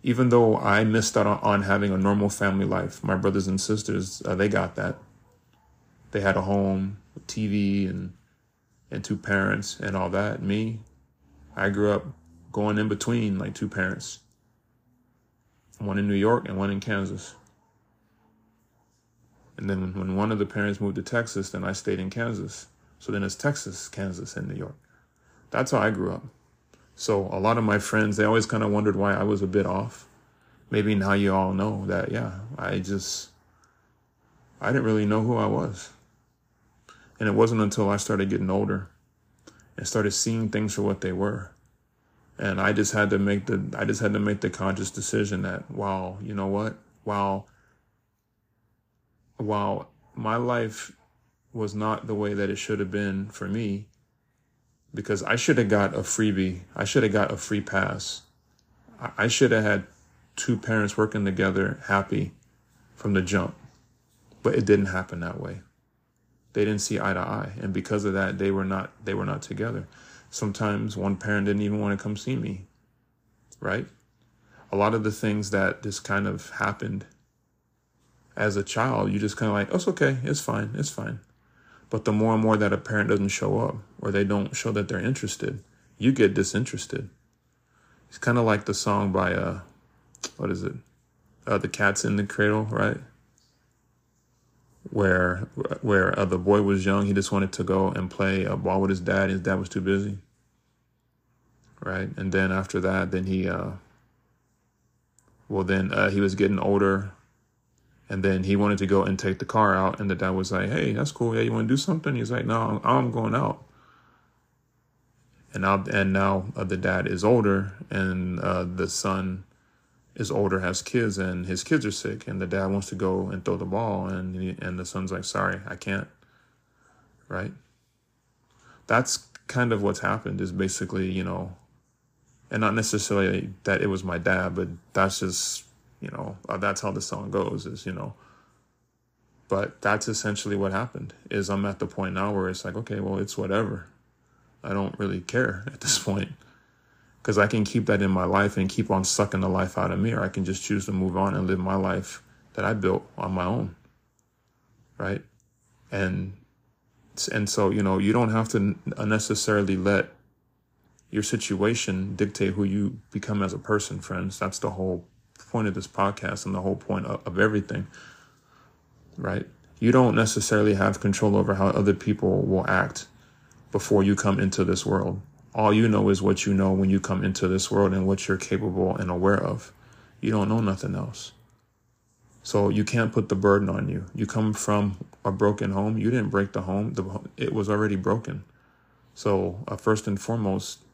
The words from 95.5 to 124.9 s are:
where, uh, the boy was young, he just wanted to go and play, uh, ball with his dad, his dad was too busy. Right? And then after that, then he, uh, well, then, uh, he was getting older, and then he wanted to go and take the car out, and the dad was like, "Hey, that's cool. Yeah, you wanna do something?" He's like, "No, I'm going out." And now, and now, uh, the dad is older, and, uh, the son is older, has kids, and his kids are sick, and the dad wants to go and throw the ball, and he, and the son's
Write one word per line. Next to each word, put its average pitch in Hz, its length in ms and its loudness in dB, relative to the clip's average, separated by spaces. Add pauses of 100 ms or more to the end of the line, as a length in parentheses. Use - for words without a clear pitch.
where, 98 360 2
uh, 101 60 4
the 90 140 0
boy 101 240 4
was 98 220 2
young, 98 200 4
he 98 80 2
just 98 180 2
wanted 98 220 2
to 90 100 -4
go 95 260 2
and 92 200 -4
play, 95 380 0
uh, 95 80 -2
ball 95 260 0
with 98 80 2
his 95 100 2
dad, 95 300 2
his 95 120 -2
dad 95 180 0
was 95 100 -6
too 101 100 -4
busy. 98 380 0 (1600)
Right? 95 380 -4
And 95 140 -2
then 95 200 4
after 95 280 -2
that, 95 320 0
then 92 140 0
he, 92 220 0
uh, 90 260 -4 (1700)
well, 98 160 0
then, 95 300 0
uh, 98 160 2
he 98 100 0
was 98 160 2
getting 98 240 2
older, 98 520 2 (960)
and 95 140 -2
then 95 200 2
he 98 140 2
wanted 104 220 4
to 101 60 0
go 95 180 4
and 95 140 0
take 95 220 -2
the 98 60 -4
car 107 280 4
out, 95 260 0
and 101 100 -2
the 92 60 2
dad 95 160 -2
was 92 200 -2
like, 98 180 0
"Hey, 120 220 0
that's 123 220 -2
cool. 117 200 0
Yeah, 113 80 2
you 113 120 2
wanna 110 160 0
do 135 80 4
something?" 156 380 0
He's 113 140 -2
like, 123 160 -2
"No, 113 380 0
I'm 127 260 4
going 110 240 0
out." - 300 0 (1900)
And 98 80 -4
now, 98 300 2
and 98 200 4
now, 98 360 2 (100)
uh, 101 80 -2
the 92 120 -2
dad 92 300 0
is 92 160 -2
older, 101 480 4 (180)
and, 92 520 -2
uh, 92 240 0
the 87 240 -2
son 95 560 -4 (720)
is 101 140 -4
older, 95 300 2
has 92 240 -2
kids, 110 340 0
and 90 300 -4
his 92 160 -4
kids 151 240 0
are 101 40 -2
sick, - 360 -8
and 98 120 -6
the 95 60 -4
dad 95 220 -2
wants 98 200 -2
to - 80 -8
go 95 340 0
and 95 140 -6
throw 95 140 0
the 92 80 -6
ball, 98 420 -2
and 92 280 -6
he, 92 260 -4
and 92 160 -6
the 92 80 -8
son's 95 260 -6